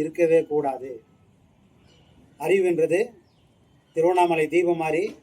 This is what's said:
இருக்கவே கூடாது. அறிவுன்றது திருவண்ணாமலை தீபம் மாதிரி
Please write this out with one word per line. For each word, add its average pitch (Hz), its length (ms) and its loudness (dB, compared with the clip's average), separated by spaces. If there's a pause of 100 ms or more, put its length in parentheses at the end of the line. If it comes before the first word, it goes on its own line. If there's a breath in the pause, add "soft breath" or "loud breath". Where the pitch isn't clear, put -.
இருக்கவே 160 400 2 (100)
கூடாது. 135 400 -4 (1600)
அறிவுன்றது 175 540 2 (960)
திருவண்ணாமலை 170 520 2 (100)
தீபம் 175 280 0
மாதிரி 160 200 -2 (180)